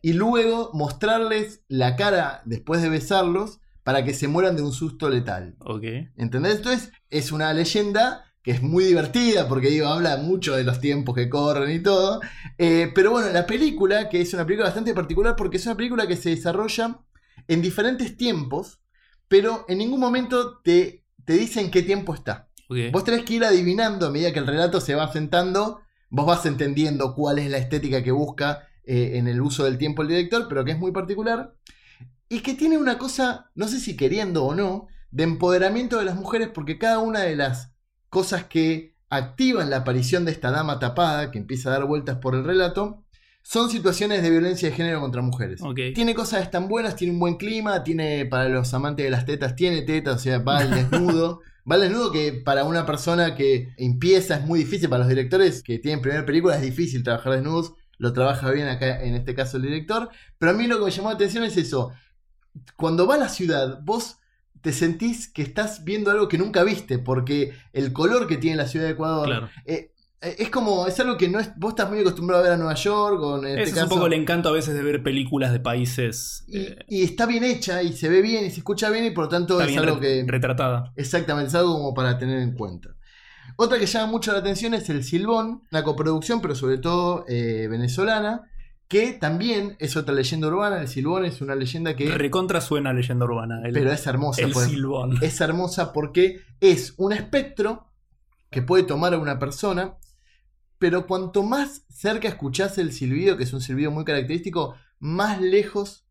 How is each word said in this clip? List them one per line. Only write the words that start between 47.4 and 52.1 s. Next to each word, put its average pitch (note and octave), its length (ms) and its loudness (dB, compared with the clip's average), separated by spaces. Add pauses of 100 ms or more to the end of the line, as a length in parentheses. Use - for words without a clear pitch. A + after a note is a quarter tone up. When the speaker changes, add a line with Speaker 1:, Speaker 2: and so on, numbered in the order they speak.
Speaker 1:
tiene, D3+ 420 -2
para C3 240 0
los B2+ 240 0
amantes C#3+ 320 -2
de C3+ 60 0
las B2 140 0
tetas, C#3 300 -4
tiene E3+ 280 2
tetas, D3+ 320 0
o A#2 40 -4
sea, B2+ 200 0
va C#3 200 2
al C3+ 120 2
Speaker 2:
<laughs> B2+ 200 2
Speaker 1:
desnudo. E3+ 500 2 (300)
Va E3+ 40 4
al G3 60 8
desnudo G3+ 300 2